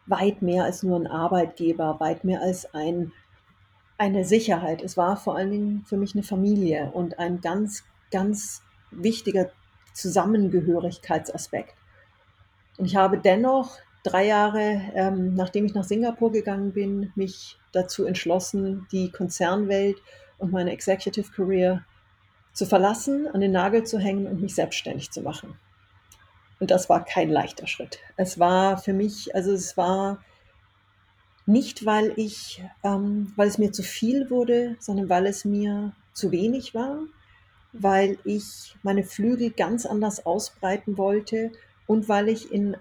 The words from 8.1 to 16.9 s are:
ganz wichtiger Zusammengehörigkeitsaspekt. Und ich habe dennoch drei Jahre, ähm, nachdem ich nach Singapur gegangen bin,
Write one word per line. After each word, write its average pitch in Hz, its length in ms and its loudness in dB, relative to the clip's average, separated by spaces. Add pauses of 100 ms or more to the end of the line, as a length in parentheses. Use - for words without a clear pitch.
ganz 202 500 -2 (300)
wichtiger 185 600 0 (420)
Zusammengehörigkeitsaspekt. 175 1800 0 (1040)
Und 190 80 -2
ich 180 100 0
habe 190 220 6
dennoch 247 600 4 (260)
drei 190 220 2
Jahre, 208 560 2 (120)
ähm, 190 400 0
nachdem 185 320 0
ich 208 80 0
nach 196 120 -2
Singapur 226 460 0
gegangen 202 420 -2
bin, 202 420 -2